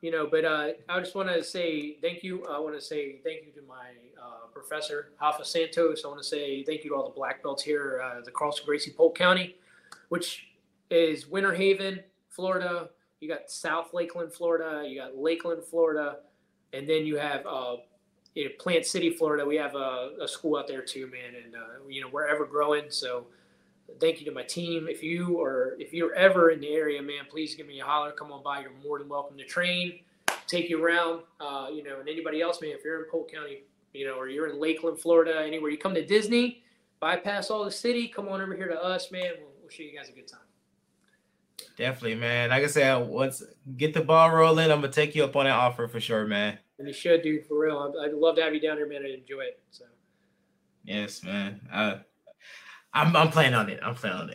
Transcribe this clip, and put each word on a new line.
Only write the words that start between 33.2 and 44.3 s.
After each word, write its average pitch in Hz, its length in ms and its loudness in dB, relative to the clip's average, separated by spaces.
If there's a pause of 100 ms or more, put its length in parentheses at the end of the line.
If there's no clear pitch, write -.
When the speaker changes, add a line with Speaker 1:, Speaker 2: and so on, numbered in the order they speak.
Speaker 1:
County, 147 320 -14 (300)
you 139 120 -8
know, 131 100 -6
or 131 120 -6
you're 151 200 -4
in 147 120 -8
Lakeland, 160 400 -2
Florida, 165 420 6
anywhere, 151 300 -2
you 151 60 -4
come 190 160 -4
to 156 120 0
Disney, 226 560 2 (380)
bypass 185 500 -2
all 214 140 -2
the 202 80 -4
city, 240 340 0
come 202 220 -10
on 190 140 -4
over 190 120 -6
here 185 140 -6
to 165 160 -4
us, 185 280 -4
man. 180 280 -4
We'll, 147 120 -20 (100)
we'll 156 80 -20
show - 140 -16
you 147 140 -16
guys 135 120 -16
a - 20 -20
good 131 160 -20
time. 120 140 -20 (1400)
Speaker 2:
Definitely, 123 380 -4
man. 120 340 0
Like 131 140 4
I 147 40 4
said, 135 400 4
once 131 340 -2 (360)
get 151 160 0
the 160 80 2
ball 160 300 8